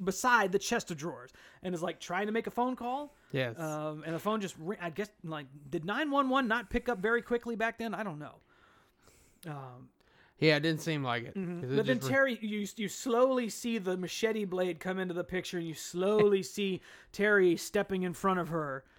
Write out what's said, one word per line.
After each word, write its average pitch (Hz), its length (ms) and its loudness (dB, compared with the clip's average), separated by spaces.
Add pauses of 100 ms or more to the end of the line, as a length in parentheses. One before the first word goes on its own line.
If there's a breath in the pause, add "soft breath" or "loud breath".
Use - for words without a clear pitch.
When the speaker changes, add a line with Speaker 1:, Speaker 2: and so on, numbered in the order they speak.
Speaker 1:
beside 202 480 4
the 196 60 2
chest 202 320 -2
of 165 80 -6
drawers 131 320 -10 (320 loud breath)
and 185 120 -4
is, 165 80 -4
like, 170 180 -4
trying 185 260 -2
to 214 60 -2
make 220 140 0
a 240 40 -6
phone 247 260 0
call. 254 380 -6 (180)
Speaker 2:
Yes. 123 260 -2
Speaker 1:
Um, 156 460 -6
and 165 100 -4
the 165 40 -4
phone 214 240 -2
just 185 160 -6
ring-, 175 240 -6
I 175 80 -4
guess, 208 180 -6 (160)
like, 156 220 -8 (240)
did 165 160 -4
nine 277 240 0
one 277 180 4
one 254 200 2
not 226 200 0
pick 240 220 -2
up 240 80 -2
very 226 240 4
quickly 233 340 -2
back 226 220 -2
then? 226 160 -4
I 190 80 -4
don't 170 160 -6
know. 147 160 -12 (1120 soft breath)
Um, 131 420 -12 (500 soft breath)
Speaker 2:
Yeah, 151 180 6
it 147 40 0
didn't 156 220 0
seem 156 200 -2
like 120 220 -2
it, - 100 -10
Speaker 1:
Mm-hmm. 180 260 -4
Speaker 2:
'cause 127 120 -4
it - 40 2
Speaker 1:
But 208 100 4
then 254 120 4
Speaker 2:
just - 100 -4
re- 254 60 2
Speaker 1:
Terry, 269 280 4
you, 208 240 -2 (100)
you 208 120 -2
slowly 254 600 2
see 226 300 -4
the 185 180 -2
machete 214 480 -2
blade 180 360 -2
come 185 180 -4
into 180 160 -4
the 175 100 -2
picture, 175 340 -4
and 170 80 -4
you 160 80 -6
slowly 202 680 4
<laughs> - 120 -10
see 196 260 0 (320 loud breath)
Terry 196 440 6
stepping 196 460 0
in 180 100 0
front 190 280 2
of 156 80 -2
her, 147 360 -4 (140 soft breath)